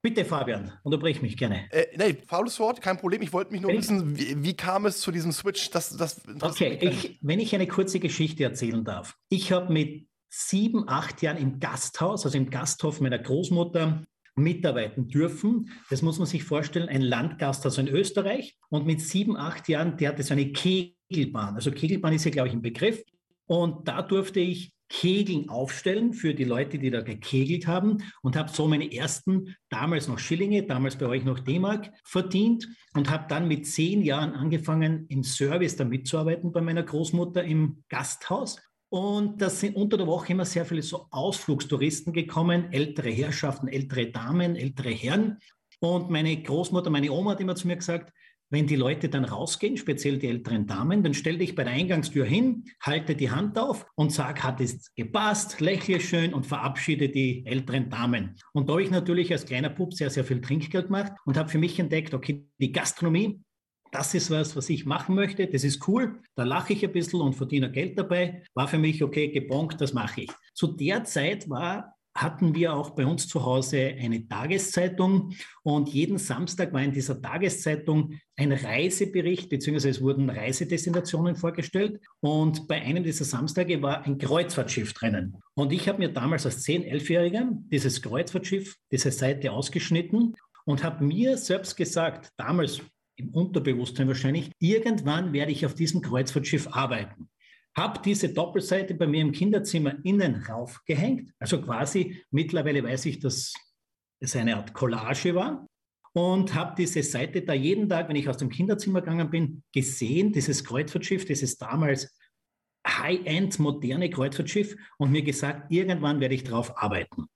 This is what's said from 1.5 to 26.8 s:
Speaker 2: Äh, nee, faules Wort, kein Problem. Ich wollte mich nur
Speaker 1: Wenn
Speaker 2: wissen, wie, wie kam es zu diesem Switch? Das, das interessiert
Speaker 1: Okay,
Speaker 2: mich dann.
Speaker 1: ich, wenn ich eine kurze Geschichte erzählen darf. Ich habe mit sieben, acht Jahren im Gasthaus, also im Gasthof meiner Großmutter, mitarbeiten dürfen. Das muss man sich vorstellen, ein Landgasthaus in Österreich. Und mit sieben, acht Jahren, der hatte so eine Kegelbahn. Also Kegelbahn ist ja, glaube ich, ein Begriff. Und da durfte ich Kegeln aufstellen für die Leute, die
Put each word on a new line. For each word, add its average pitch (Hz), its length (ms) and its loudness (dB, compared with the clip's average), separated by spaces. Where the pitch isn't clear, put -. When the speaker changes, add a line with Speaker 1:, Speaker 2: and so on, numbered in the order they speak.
Speaker 2:
Äh, 165 140 4
nee, 185 180 2
faules 214 320 -2
Wort, 233 200 0
kein 185 180 0
Problem. 190 260 -2
Ich 165 100 -6
wollte 190 180 -2
mich 190 100 -4
nur 175 100 2
Speaker 1:
Wenn 220 80 4
Speaker 2:
wissen, 185 400 0
wie, 139 240 -2
wie 180 120 0
kam 190 300 0
es 196 140 0
zu 185 120 -2
diesem 165 200 0
Switch? - 400 -4
Das, 156 260 -2
das 160 280 -4
interessiert 139 500 -2
Speaker 1:
Okay, 180 100 0
Speaker 2:
mich 147 160 2
dann. - 100 -6
Speaker 1:
ich, - 120 -20
wenn 160 160 2
ich 220 160 0
eine 190 100 2
kurze 190 340 0
Geschichte 156 440 0
erzählen 117 400 0
darf. 95 340 -8
Ich 185 220 0
habe 180 220 2
mit 151 340 0
sieben, 214 580 0
acht - 360 -2
Jahren 156 140 0
im 135 220 -2
Gasthaus, 160 640 -2
also 139 140 0
im 131 140 0
Gasthof 147 500 -2
meiner 123 160 2
Großmutter, 160 840 0
mitarbeiten 131 720 0
dürfen. 165 640 0
Das 135 140 0
muss 165 160 0
man 180 80 0
sich 151 160 -2
vorstellen, 156 440 -2
ein 135 140 0
Landgasthaus 139 800 0
in 135 80 2
Österreich. 196 720 0
Und 147 160 0
mit 156 160 2
sieben, 208 340 0
acht - 320 -6
Jahren, 160 300 0
der 139 120 2
hatte 143 120 -4
so 139 140 2
eine 139 160 2
Kegelbahn. 151 1040 0
Also 123 160 -2
Kegelbahn 160 420 2
ist 156 120 2
ja, 160 60 2
glaube 127 180 0
ich, 135 40 -2
ein 117 80 -2
Begriff. 180 420 0
Und 170 400 0
da 139 160 -4
durfte 190 360 0
ich 180 320 -2
Kegeln 185 640 2
aufstellen 190 640 0
für 156 220 0
die 131 80 0
Leute, 135 340 0
die 131 140 0